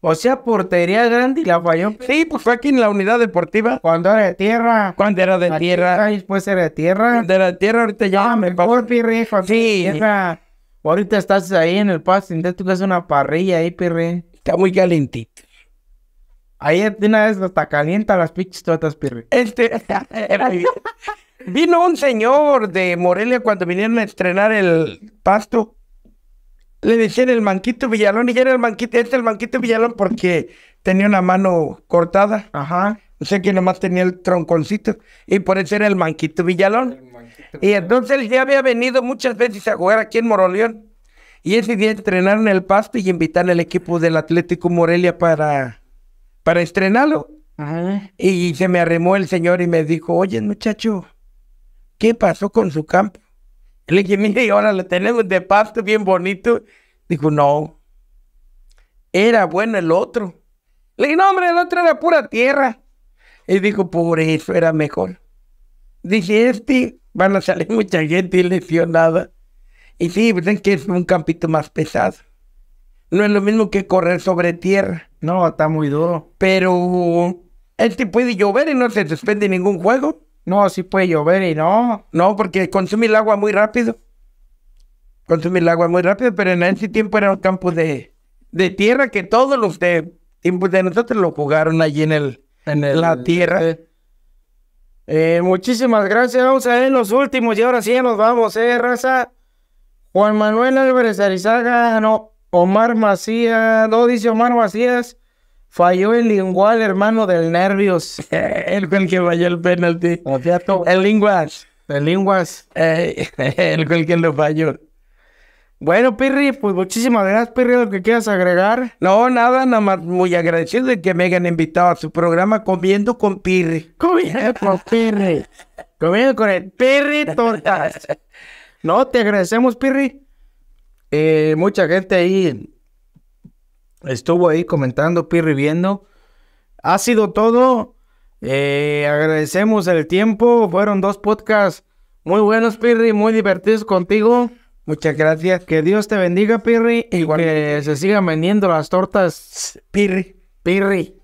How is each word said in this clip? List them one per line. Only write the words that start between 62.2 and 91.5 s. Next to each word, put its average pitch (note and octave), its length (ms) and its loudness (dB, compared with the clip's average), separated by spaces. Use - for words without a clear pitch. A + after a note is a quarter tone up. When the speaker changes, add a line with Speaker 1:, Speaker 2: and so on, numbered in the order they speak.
Speaker 2:
tierra." B3+ 520 0
Y F#3+ 100 2
dijo, G3 320 -2
"Por E3+ 300 0
eso D#3+ 340 -2
era E3 180 2
mejor." E3+ 480 -4
Dije, G#3 440 0
"Este, B3 500 -2
van F#3+ 240 0
a F#3 40 0
salir E3+ 280 -4
<laughs> - 20 -6
mucha F#3+ 360 -2
gente F3+ 380 0
lesionada." E3 880 0
Y E3+ 120 -2
sí, A3 220 2
pues F3 140 -2
es G3+ 160 0
que G3+ 100 2
es E3 140 -2
un F3+ 180 -2
campito E3+ 440 -2
más D#3 220 -2
pesado. - 460 -4
No G3+ 140 2
es G#3 60 2
lo G#3 100 2
mismo G#3+ 300 0
que G3 160 -4
correr F3 340 0
sobre F3 340 0
tierra. F#3 560 -4
Speaker 1:
No, F3 260 -2
está D#3 220 -2
muy D#3 220 -2
duro. D#3 480 -4
Speaker 2:
Pero F3+ 1000 0
este A3+ 300 0
puede A#3+ 280 -2
llover G#3 340 0
y D4 60 -2
no B3 160 0
se G3+ 160 -2
suspende G#3 420 -2
ningún F#3 320 -2
juego. C4 420 -2
Speaker 1:
No, G3 260 2
sí F#3 120 -8
puede F#3+ 260 0
llover E3 360 2
y E3 100 -2
no. G#3 560 0
Speaker 2:
No, F3+ 240 2
porque F#3+ 360 -2
consume G3+ 360 0
el G#3+ 80 2
agua G#3+ 220 2
muy G#3 160 -2
rápido. A3 460 0
Consume E3+ 340 0
el E3 80 2
agua E3+ 200 2
muy F3 140 0
rápido, G3 320 0
pero F#3 160 -2
en F3 140 0
ese F#3+ 240 -2
tiempo G#3+ 300 -2
era G3+ 120 2
un F#3+ 80 0
campo F#3 320 -2
de, D#3+ 440 -4
de F3+ 200 -2
tierra A3 380 0
que G3+ 140 -6
todos B3 360 2
los F#3+ 200 -2
de, F3 340 -2
tiempos F3+ 300 -2
de F#3+ 120 2
nosotros G#3+ 380 -2
lo F3 120 0
jugaron D#3 480 0